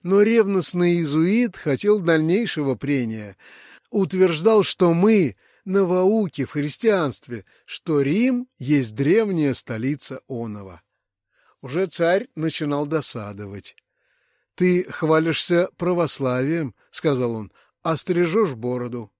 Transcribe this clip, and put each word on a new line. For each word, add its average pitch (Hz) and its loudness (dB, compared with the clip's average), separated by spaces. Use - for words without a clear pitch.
Но 196 4
ревностный 190 2
иезуит 175 0
хотел 202 0
дальнейшего 160 0
прения, 110 -4
утверждал, 185 2
что 175 2
мы 180 4
новауки 185 2
в - -8
христианстве, 147 -2
что - -2
Рим 240 0
есть 127 0
древняя 160 2
столица 131 -8
оного. 104 -10
Уже 170 -4
царь 175 0
начинал 151 -4
досадовать. 104 -8
"Ты 180 2
хвалишься 160 0
православием, — 147 -2
сказал 127 -2
он, — 107 -10
а 160 -2
стрижёшь 175 0
бороду. 120 -6